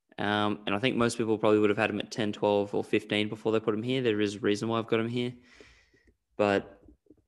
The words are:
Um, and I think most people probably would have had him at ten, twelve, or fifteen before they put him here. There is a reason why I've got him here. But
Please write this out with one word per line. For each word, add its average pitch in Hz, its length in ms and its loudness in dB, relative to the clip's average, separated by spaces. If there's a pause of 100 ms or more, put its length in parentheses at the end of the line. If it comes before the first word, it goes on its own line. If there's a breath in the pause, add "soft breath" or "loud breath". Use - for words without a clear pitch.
(180)
Um, 104 480 0
and 98 100 0
I 104 40 -2
think 120 180 0
most 117 200 2
people 110 200 0
probably 107 220 4
would 107 100 4
have 104 80 0
had 107 120 2
him 104 100 -2
at - 120 -10
ten, 104 220 -2
twelve, 104 420 0
or 104 80 -2
fifteen 107 460 -2
before 110 220 -4
they 110 80 2
put 110 140 0
him 107 80 -4
here. 127 200 -2
There 107 200 0
is 104 140 0
a 101 40 -12
reason 104 280 0
why 113 100 -2
I've 113 100 -4
got 113 120 0
him 113 80 -2
here. 123 260 -4 (1040 soft breath)
But 101 440 2 (460)